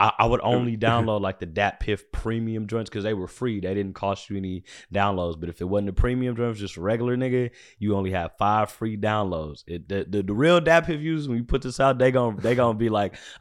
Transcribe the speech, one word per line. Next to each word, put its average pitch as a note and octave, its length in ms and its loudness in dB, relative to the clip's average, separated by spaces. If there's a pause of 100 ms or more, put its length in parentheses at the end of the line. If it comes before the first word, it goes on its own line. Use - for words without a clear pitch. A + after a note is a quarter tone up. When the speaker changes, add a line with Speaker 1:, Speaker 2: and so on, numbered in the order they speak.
(180)
Speaker 1:
I, G#2+ 60 4
I - 20 6
would A#2 160 2
Speaker 2:
<laughs> - 20 -4
Speaker 1:
only A#2+ 320 2
download, A2 460 2
like, F#2+ 180 -2
the F2 80 -8
DatPiff G2+ 540 -2 (100)
premium A2+ 560 -4
joints A2 220 -4
'cause G#2 140 -6
they G#2+ 100 0
were F#2 140 -4
free. A2+ 340 -4
They F#2 140 -2
didn't G2 180 -2
cost G2 360 -4
you G2+ 60 -6
any F#2 280 -6 (300)
downloads. F#2 460 0
But E2+ 100 -6
if E2+ 120 -12
it F2+ 40 -2
wasn't G2 240 0
a F#2 40 -6
premium B2 420 2
joint, A#2 220 -2
just G2+ 180 -8
regular A#2 400 0
nigga, B2 360 0 (260)
you G#2 180 0
only F#2+ 160 0
had F2 280 -2
five G#2 320 2
free A2 260 -4
downloads. F#2+ 720 -2
It, E2+ 200 -10
the, G2 220 -2
the, G2 140 0
the G2 100 -2
real D#3+ 260 6
DatPiff E3 420 2
users, D#3 280 -4
when A#2+ 80 -2
you A#2+ 80 -2
put C3 160 -2
this C3 180 -6
out, C3+ 200 4
they B2+ 120 6
gon-, B2 260 0
they A2 180 0
gon' A#2 220 2
be A2+ 120 0
like, G2+ 260 0 (260)